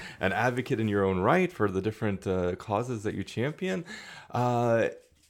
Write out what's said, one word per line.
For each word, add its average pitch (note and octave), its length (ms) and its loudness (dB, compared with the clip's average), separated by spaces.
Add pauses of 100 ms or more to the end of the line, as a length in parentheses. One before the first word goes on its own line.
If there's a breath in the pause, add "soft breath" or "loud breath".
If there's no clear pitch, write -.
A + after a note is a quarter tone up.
(200 loud breath)
an F#2+ 140 2
advocate B2 460 0
in A2 80 2
your G2+ 160 4
own F#2+ 160 4
right E3+ 320 4
for G#2 200 2
the F#2+ 100 0
different, G#2 460 -2
uh, F#2 300 0
causes A2+ 460 -2
that G#2 120 -2
you G2 80 -2
champion. E3 640 -4 (440 loud breath)
Uh, A#2+ 600 2 (400)